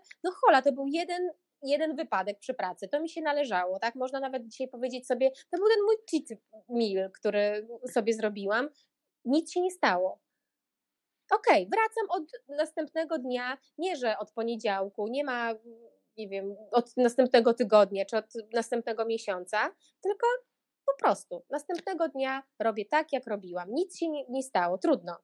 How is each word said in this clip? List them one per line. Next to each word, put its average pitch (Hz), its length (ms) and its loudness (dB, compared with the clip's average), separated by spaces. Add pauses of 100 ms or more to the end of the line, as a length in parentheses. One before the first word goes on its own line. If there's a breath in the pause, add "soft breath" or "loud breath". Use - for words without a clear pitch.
(240 loud breath)
no 359 80 -2 (100)
hola, 320 200 6
to 277 100 2
był 277 160 -2
jeden, 349 440 -2 (320)
jeden 294 320 0
wypadek 208 440 -4
przy - 140 -8
pracy, 185 340 -6
to 285 120 -2
mi 320 100 -6
się 330 120 -10
należało, 226 580 0
tak? 233 160 -2
Można 254 240 -4
nawet 262 280 -6
dzisiaj 254 200 -6
powiedzieć 254 400 -6
sobie, 262 240 2
to - 260 -8
był 392 100 4
ten 427 180 4
mój 440 100 4 (160)
cheat 226 300 -4 (280)
meal, 196 420 0
który 208 560 0 (240)
sobie 226 220 2
zrobiłam, 214 560 -2 (560 soft breath)
nic 302 260 2
się 359 100 0
nie 359 100 0
stało. 190 500 0 (1080)
Okej, 269 380 4
wracam 440 400 0
od 349 140 -2 (340)
następnego 311 640 -2
dnia, 247 380 -4 (200)
nie 339 180 -2
że 247 220 0
od 214 140 -8
poniedziałku, 214 760 -2
nie 262 160 -2
ma, 240 300 -2 (640)
nie 220 100 -8
wiem, 196 280 -6 (160)
od 240 260 2
następnego 247 560 6
tygodnia 202 520 4
czy 226 120 -2
od 214 80 -4 (280)
następnego 226 520 -2
miesiąca, 220 680 -2 (260 soft breath)
tylko 403 260 0 (580)
po 554 180 2
prostu 180 460 0
następnego 320 600 -4
dnia 269 340 -4 (160)
robię 214 260 -2
tak, 311 280 0
jak 254 140 -2
robiłam. 185 440 -6
Nic 349 280 -2
się 339 100 -2
nie, 294 200 -6
nie 262 140 -4
stało, 180 340 0
trudno. 180 460 0